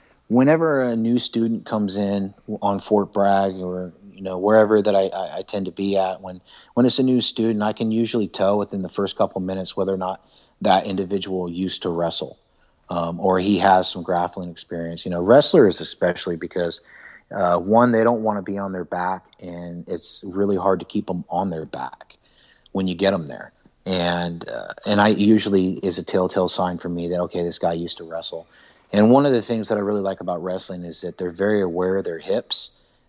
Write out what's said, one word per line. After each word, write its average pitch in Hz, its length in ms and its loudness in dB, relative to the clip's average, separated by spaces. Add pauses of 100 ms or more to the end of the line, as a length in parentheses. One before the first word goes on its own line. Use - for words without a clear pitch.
(280)
whenever 143 540 4
a 120 140 0
new 117 240 0
student 113 460 -2
comes 104 320 -2
in 98 360 -2 (280)
on 101 180 -2
Fort 101 320 2
Bragg 98 440 2
or, 90 360 -8 (220)
you 98 80 -18
know, 92 160 -6
wherever 107 440 6
that 101 140 2
I, 95 120 4
I, 90 320 -6
I - 20 -8
tend 95 240 -6
to 90 80 -10
be 98 240 -2
at, 92 240 -2
when, 92 180 -14 (360)
when 123 100 4
it's 123 140 4
a 131 40 2
new 127 160 4
student, 110 440 0
I 107 100 0
can 110 180 -4
usually 110 360 0
tell 101 300 0
within 98 260 -4
the 92 40 -6
first - 300 -4
couple 98 240 0
minutes 95 340 -6
whether 98 180 0
or 95 40 -2
not 92 260 -6 (380)
that 95 240 2
individual 95 640 -4
used 90 320 -4
to 92 80 -2
wrestle, 85 480 -2 (520)
um, 85 300 -4
or 92 200 2
he 95 180 2
has 92 320 4
some 90 140 -6
grappling 87 460 -4
experience. 85 540 -10
You 90 80 -6
know, 87 100 -4
wrestlers 117 600 6
especially, 90 560 -4
because, 85 420 -4 (520)
uh, 90 260 2
one, 113 340 6
they 113 120 4
don't 117 180 2
wanna 104 220 -2
be 98 140 -6
on 98 140 -6
their 90 140 -6
back, 90 400 -4 (160)
and 87 480 -12
it's - 360 -6
really 98 300 -2
hard 92 240 2
to 90 60 -12
keep - 240 -6
'em 90 200 -6
on 95 200 -2
their 80 160 -6
back - 500 -14 (580)
when 95 140 -2
you 90 80 -2
get 95 180 2
'em 85 120 -4
there. - 260 -14 (340)
And, 87 600 -2
uh, - 260 -10 (120)
and 104 160 4
I 107 80 6
usually 101 640 4 (100)
is 87 140 0
a 87 60 -2
telltale 92 440 0
sign 90 300 0
for 90 120 -8
me 85 180 -6
that, 87 140 -2
okay, 87 200 -4
this 85 160 -4
guy 85 160 0
used 85 240 -6
to 87 60 -16
wrestle. 82 440 -10 (460)
And 107 180 6
one 139 140 8
of 143 60 4
the 120 100 4
things 110 280 -4
that 110 80 0
I 104 40 -2
really 101 200 -2
like 95 200 -4
about 87 220 -4
wrestling 92 400 -6
is 85 180 -10
that 90 160 -8
they're 87 140 -4
very 101 300 0
aware 92 360 0
of 92 60 -2
their 82 160 -6
hips, - 500 -4 (400)